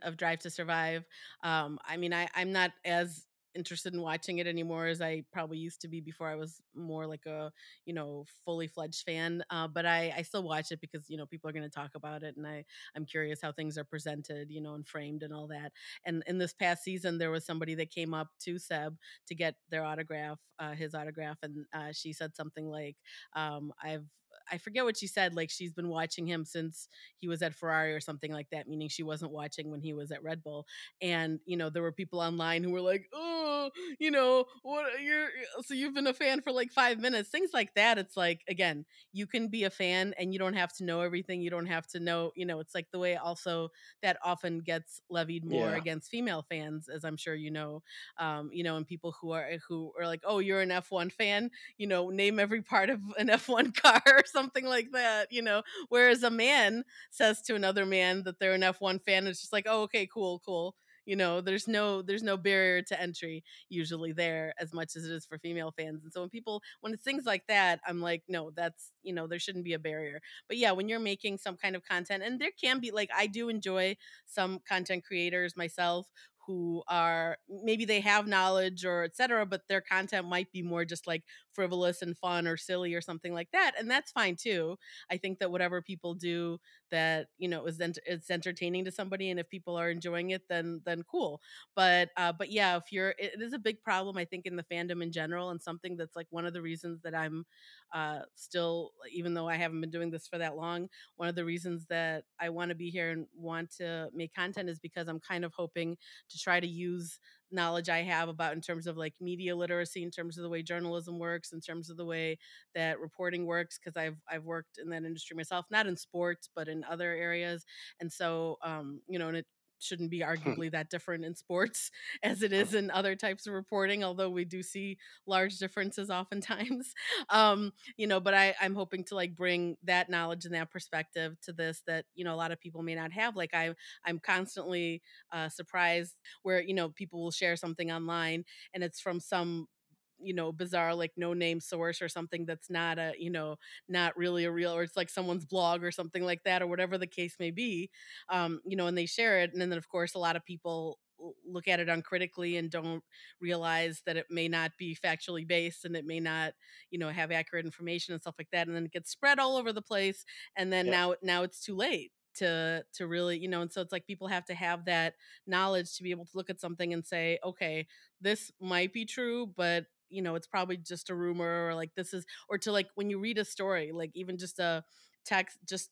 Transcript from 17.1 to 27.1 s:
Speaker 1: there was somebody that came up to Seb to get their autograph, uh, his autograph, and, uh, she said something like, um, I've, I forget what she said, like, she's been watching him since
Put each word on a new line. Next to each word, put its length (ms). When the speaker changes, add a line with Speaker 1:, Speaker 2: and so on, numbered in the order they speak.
Speaker 1:
there 140
was 120
somebody 320
that 140
came 240
up 140
to 180
Seb 380
to 80
get 220
their 140
autograph, 560
uh, 140
his 200
autograph, 480
and, 320
uh, 180
she 220
said 220
something 340
like, 280
um, 480
I've, 260
I 80
forget 240
what 140
she 100
said, 280
like, 140
she's 240
been 160
watching 380
him 180
since 420